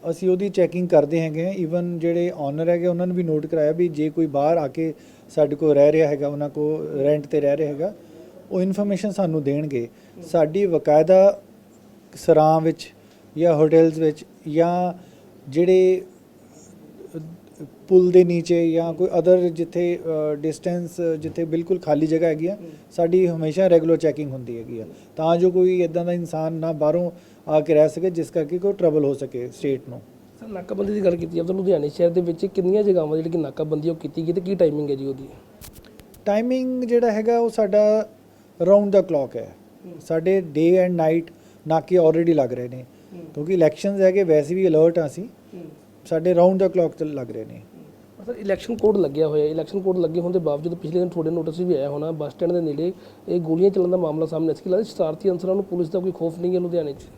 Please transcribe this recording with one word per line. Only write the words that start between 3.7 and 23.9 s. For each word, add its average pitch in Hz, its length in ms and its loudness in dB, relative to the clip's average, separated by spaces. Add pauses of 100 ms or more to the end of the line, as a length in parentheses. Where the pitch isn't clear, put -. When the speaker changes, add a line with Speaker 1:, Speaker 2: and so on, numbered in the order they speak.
Speaker 1:
ਵੀ 175 160 0
ਜੇ 151 220 -4
ਕੋਈ 160 160 -2
ਬਾਹਰ 147 320 0
ਆ 147 100 -2
ਕੇ 160 260 -6 (360)
ਸਾਡੇ 147 260 0
ਕੋਲ 151 180 2
ਰਹਿ 143 180 6
ਰਿਹਾ 156 160 2
ਹੈਗਾ, 143 200 -2
ਉਹਨਾਂ 147 220 -6
ਕੋਲ 151 500 -4
ਰੈਂਟ 143 240 0
'ਤੇ 147 180 -2
ਰਹਿ 143 160 0
ਰਿਹਾ 151 120 -2
ਹੈਗਾ, 156 240 -6 (580)
ਉਹ 185 100 -2
ਇਨਫੋਰਮੇਸ਼ਨ 202 500 -2
ਸਾਨੂੰ 165 320 -2
ਦੇਣਗੇ। 139 440 -2 (300)
Speaker 2:
ਹੂੰ। 180 60 -18
Speaker 1:
ਸਾਡੀ 165 420 2
ਬਕਾਇਦਾ 165 760 4 (760)
ਸਰਾਂ 156 460 4
ਵਿੱਚ 160 320 -4 (440)
ਜਾਂ 165 180 4
ਹੋਟਲਸ 160 420 6
ਵਿੱਚ 156 280 -2 (220)
ਜਾਂ 175 460 0 (560)
ਜਿਹੜੇ 185 520 4 (1900)
ਪੁਲ 180 240 6
ਦੇ 180 120 8
ਨੀਚੇ 170 480 2
ਜਾਂ 165 220 0
ਕੋਈ 180 140 0
other 175 420 4
ਜਿੱਥੇ, 170 500 -4 (320)
ਅ, 147 40 -2
ਡਿਸਟੈਂਸ, 165 680 -6 (180)
ਜਿੱਥੇ 160 260 -6
ਬਿਲਕੁਲ 170 340 -4
ਖਾਲੀ 151 280 0
ਜਗ੍ਹਾ 160 220 2
ਹੈਗੀ 156 180 -4
ਆ, 202 80 -6
Speaker 2:
ਹੂੰ। 175 140 -18 (220)
Speaker 1:
ਸਾਡੀ 175 360 2
ਹਮੇਸ਼ਾ 165 420 0
ਰੈਗੂਲਰ 165 280 4